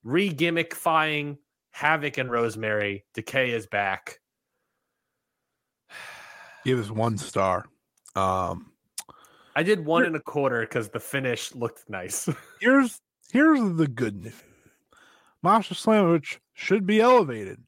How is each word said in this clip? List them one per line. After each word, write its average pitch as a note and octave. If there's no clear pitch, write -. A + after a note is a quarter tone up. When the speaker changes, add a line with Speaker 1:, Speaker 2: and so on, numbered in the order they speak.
Speaker 1:
re-gimmickifying D#3+
Havoc D3
and B2
Rosemary. G#2+
Decay B2+
is A2+
back. G2+
<sighs> -
Speaker 2:
Give B2+
us G#2
one A2
star. F#2
Um, F#2
Speaker 1:
I D3
did F3
one E3
Speaker 2:
here A3
Speaker 1:
and D#3+
a D3+
quarter B2+
'cause A2+
the A#2
finish C3
looked A#2
nice. F#2
<laughs> -
Speaker 2:
here's, B3+
here's D4
the D#3+
good A2
news. A2
Masha G3
Slamovich F3+
should G3
be G#3+
elevated. C3+